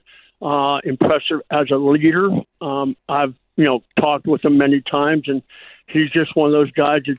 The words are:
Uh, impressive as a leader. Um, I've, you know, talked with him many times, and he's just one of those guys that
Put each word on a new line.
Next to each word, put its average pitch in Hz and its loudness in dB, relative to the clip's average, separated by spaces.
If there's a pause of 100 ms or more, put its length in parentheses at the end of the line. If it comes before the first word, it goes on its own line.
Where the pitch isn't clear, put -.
(400)
Uh, 143 -2
impressive 147 -2 (100)
as 147 0
a 143 2
leader. 156 2 (300)
Um, 139 -4 (120)
I've, 139 -2 (220)
you 160 2
know, 127 0 (180)
talked 147 0
with 151 0
him 143 2
many 139 2
times, 147 -2
and 135 -4 (440)
he's 156 -2
just 160 -2
one 151 2
of 147 2
those 147 2
guys 147 0
that 139 -4